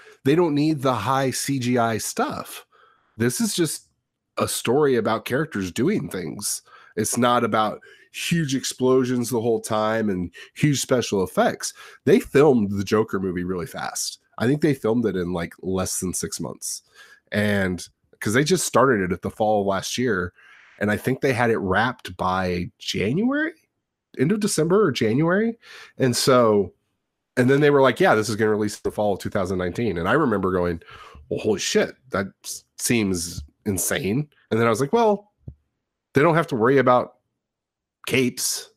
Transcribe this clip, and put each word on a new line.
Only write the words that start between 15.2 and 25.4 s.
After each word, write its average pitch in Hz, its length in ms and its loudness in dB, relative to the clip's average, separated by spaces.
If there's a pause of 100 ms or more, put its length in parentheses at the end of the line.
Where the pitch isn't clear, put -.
like, 85 300 -6
less 92 360 -2
than 90 160 -6
six - 240 -8
months. - 440 -10 (500)
And 101 520 -2 (360)
'cause 107 140 -2
they 147 100 4
just 175 240 -2
started 117 340 4
it 90 100 -2
at 87 100 -4
the 98 80 -6
fall 107 320 0
of 98 40 -4
last 95 320 -4
year, 95 340 -2 (460)
and 104 140 0
I 104 40 0
think - 260 -4
they 135 100 2
had 117 180 0
it 107 80 0
wrapped 95 580 -2
by 92 640 -2
January, 233 760 -2 (600)
end 147 140 0
of 220 80 0
December 190 420 0
or 170 120 2
January. 165 640 0 (400)